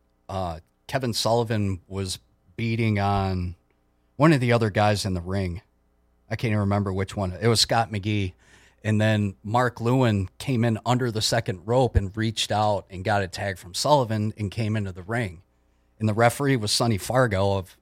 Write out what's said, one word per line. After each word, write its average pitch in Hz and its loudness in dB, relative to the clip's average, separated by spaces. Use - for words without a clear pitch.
uh, 90 -6
Kevin 127 -4
Sullivan 110 0
was 95 -6
beating 113 0
on 95 0
one 156 6
of 135 4
the 120 2
other 113 2
guys 104 2
in 98 -2
the 87 -2
ring. 92 -4
I 113 -4
can't 113 -2
even 104 2
remember 101 0
which 95 -4
one. 92 -2
It 113 2
was 110 4
Scott 113 0
McGee. 101 -2
And 107 2
then 107 2
Mark 120 0
Lewin 117 2
came 123 0
in 113 0
under 123 0
the 107 -4
second 113 -2
rope 120 2
and 98 0
reached 110 -2
out 104 0
and 92 -10
got 104 2
a 90 -4
tag 98 -8
from 87 -18
Sullivan 110 2
and 101 -4
came 107 -2
into 98 -4
the 90 -14
ring. 98 -6
And 110 0
the 104 0
referee 123 4
was 104 -2
Sonny 117 2
Fargo 101 2
of, - -10